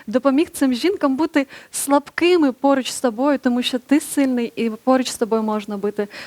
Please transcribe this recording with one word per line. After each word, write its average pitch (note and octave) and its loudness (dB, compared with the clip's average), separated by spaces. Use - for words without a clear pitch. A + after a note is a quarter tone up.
допоміг C4 0
цим C4 0
жінкам C#4+ 0
бути D4 0
слабкими D4 2
поруч C4+ 0
з - -10
тобою, C4 0
тому B3 0
що A#3+ -4
ти C#4 2
сильний B3+ -2
і A3+ -2
поруч B3+ 0
з - -8
тобою A3 0
можна G#3+ -4
бути G#3 -4